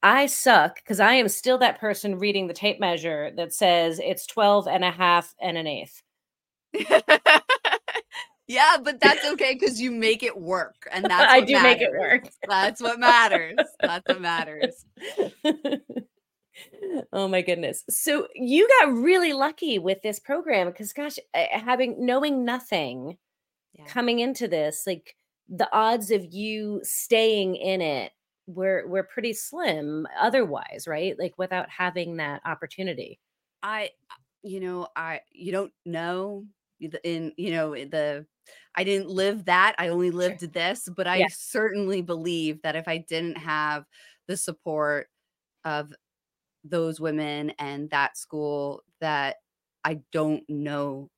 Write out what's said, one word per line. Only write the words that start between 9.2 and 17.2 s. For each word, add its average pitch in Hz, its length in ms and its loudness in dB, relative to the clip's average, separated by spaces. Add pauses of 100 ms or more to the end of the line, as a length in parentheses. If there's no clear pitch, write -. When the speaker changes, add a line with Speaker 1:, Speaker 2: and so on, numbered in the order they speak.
Speaker 2:
okay 269 320 0
'cause 254 240 -2
you 254 100 -2
make 226 320 0
it 233 140 -4
work, 175 540 -6
and 190 180 -2
Speaker 1:
<laughs> - 0 -
Speaker 2:
that's 180 240 8
Speaker 1:
I 254 80 10
Speaker 2:
what 202 60 2
Speaker 1:
do 269 140 6
make 247 200 6
it 233 100 2
Speaker 2:
matters. - 40 -6
Speaker 1:
work. 190 300 2 (220)
Speaker 2:
That's 202 340 0
what 233 180 -2
matters. 226 760 4 (100)
That's 180 220 -2
what 185 140 2
matters. 165 640 -4 (580)
Speaker 1:
<laughs> 285 680 -4 (1040)
Oh 196 140 -2